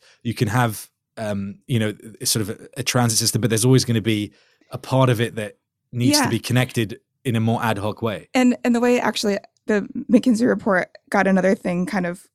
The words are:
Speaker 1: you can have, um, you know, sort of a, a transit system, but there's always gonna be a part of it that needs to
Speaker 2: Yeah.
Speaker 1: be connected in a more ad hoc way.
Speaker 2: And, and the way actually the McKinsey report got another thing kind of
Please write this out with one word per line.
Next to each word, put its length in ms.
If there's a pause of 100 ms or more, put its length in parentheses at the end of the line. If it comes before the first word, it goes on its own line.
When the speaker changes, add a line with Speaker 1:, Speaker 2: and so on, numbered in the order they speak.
(220)
Speaker 1:
you 120
can 140
have, 400 (280)
um, 500
you 140
know, 140 (280)
sort 260
of 20
a, 260
a 80
transit 340
system, 220
but 100
there's 140
always 200
gonna 160
be 320 (380)
a 80
part 300
of 120
it 160
that 220 (340)
needs 260
to 60
Speaker 2:
Yeah. 60
Speaker 1:
be 100
connected 580 (260)
in 120
a 40
more 220
ad 160
hoc 240
way. 320
Speaker 2:
And, 300
and 100
the 60
way 180
actually 400 (280)
the 220 (220)
McKinsey 360
report 440 (200)
got 180
another 260
thing 320
kind 180
of 300